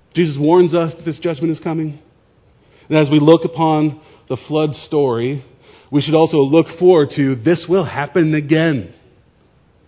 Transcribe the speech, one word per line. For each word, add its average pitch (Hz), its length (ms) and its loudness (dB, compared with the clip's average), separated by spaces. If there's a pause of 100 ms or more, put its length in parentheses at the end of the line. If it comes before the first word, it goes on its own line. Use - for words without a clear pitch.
(140)
Jesus 151 240 -2
warns 165 380 2
us 165 180 -2
that - 120 -20
this 160 140 -8
judgment 160 320 -4
is 147 80 -8
coming. 160 400 -8 (880)
And 156 100 2
as 147 100 2
we 151 100 2
look 160 260 4
upon 156 560 -2 (260)
the 131 100 -6 (100)
flood 156 260 -2
story, 131 720 -4 (440)
we 143 120 0
should 156 140 -2
also 160 240 2
look 151 280 2 (100)
forward 180 380 4
to 135 200 0
this 151 340 -2
will 180 160 0
happen 156 480 -2
again. 147 600 -2 (960)